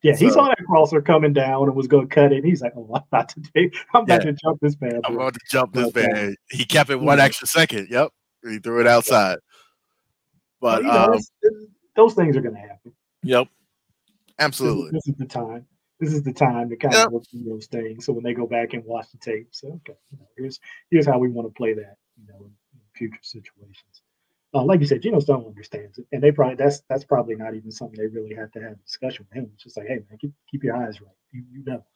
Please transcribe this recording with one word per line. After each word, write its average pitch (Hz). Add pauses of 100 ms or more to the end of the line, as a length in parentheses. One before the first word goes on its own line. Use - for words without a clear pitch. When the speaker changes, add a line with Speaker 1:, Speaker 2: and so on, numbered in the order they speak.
Speaker 1:
Yeah, 147
he 165
Speaker 2:
So 262
Speaker 1:
saw 277
that 254
crosser 156
coming 151
down 135
and 135
was 131
gonna 135
cut 143
it. 135
He's 165
like, 120
"Oh, 113
I'm -
about 120
to - (120)
take, 175 (180)
I'm 240
about -
Speaker 2:
Yeah. 151
Speaker 1:
to -
jump 151
this 147
bad 120
Speaker 2:
I'm 117
Speaker 1:
boy." 127
Speaker 2:
about 131
to 117 (100)
jump 127
this 123
Speaker 1:
But, 113
uh, 107
Speaker 2:
bad. 101 (160)
He 131
kept 143
it 131
one 143
Speaker 1:
yeah. 135
Speaker 2:
extra -
second. 120
Yep. 131 (340)
He 110
threw 117
it 117
outside. 113 (1200)
But, 113
Speaker 1:
But, -
you -
know, 113
Speaker 2:
um, 113
Speaker 1:
it's, 110 (100)
it's, - (300)
those 220
things 156
are 131
gonna 110
happen. 104 (320)
Speaker 2:
Yep. 123
Speaker 1:
This -
is, -
Speaker 2:
Absolutely. 135
Speaker 1:
this 156
is 139
the 131
time. 117 (320)
This 156
is 147
the 135
time 123
to 117
kind 135
Speaker 2:
Yep. 220
Speaker 1:
of 117
work 117
through 120 (100)
those 107
things. 113
So 131
when 117
they 120
go 120
back 117
and 117
watch 113
the -
tape, 113
say, -
"Okay, 156 (180)
you 139
know, -
here's, 131 (320)
here's 156
how 131
we 127
wanna 117
play 113
that, 104 (200)
you 104
know, 98
in 104 (420)
future 110
situations." - (520)
Uh, 131
like 175
you 143
said, 135
Geno 202
Stone 135
understands 104
it, 123
and 127
they 147
probably, 131
that's, 143
that's 139
probably 117
not 110
even 110
something 107
they 107
really 110
have 110
to -
have 110
a 107
discussion 123
with -
him. 123
It's -
just 120
like, 104
"Hey, 127 (120)
man, 110
keep, 143 (180)
keep 139
your 117
eyes 110
right. - (220)
You, 123
you 139
know." 123 (120)